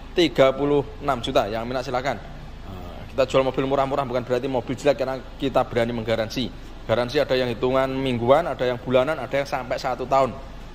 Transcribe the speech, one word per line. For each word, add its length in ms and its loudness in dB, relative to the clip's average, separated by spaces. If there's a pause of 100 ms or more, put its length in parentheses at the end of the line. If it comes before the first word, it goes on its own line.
(140)
tiga 400 6
puluh 320 2 (160)
enam 240 -2
juta. 240 0
Yang 160 -4
minat 160 -4
silakan. 520 -4 (800)
Kita 160 2
jual 160 4
mobil 160 0
murah-murah 400 0
bukan 240 -2
berarti 240 0
mobil 240 -2
jelek, 240 4
karena 240 -4 (160)
kita 240 2
berani 320 0
menggaransi. 560 -2 (320)
Garansi 320 0
ada 160 2
yang 160 2
hitungan 400 2
mingguan, 560 4
ada 240 -2
yang 80 0
bulanan, 400 2
ada 160 -6
yang 160 0
sampai 320 -4
satu 240 -4
tahun. 320 2 (400)